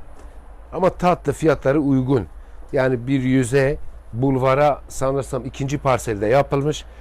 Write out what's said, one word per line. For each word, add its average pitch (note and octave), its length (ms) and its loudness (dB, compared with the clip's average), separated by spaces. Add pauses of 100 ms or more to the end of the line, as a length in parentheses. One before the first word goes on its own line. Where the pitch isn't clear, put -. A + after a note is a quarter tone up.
(720)
Ama F3+ 160 2
tatlı, E3+ 440 0
fiyatları C#3+ 460 2
uygun. C3 480 2 (460)
Yani B2+ 340 0
bir C3+ 140 2
yüze C3 560 2 (360)
bulvara C3+ 760 2
sanırsam C3 580 -4
ikinci C#3 320 -4
parselde A2+ 480 0
yapılmış. C#3 600 0 (160)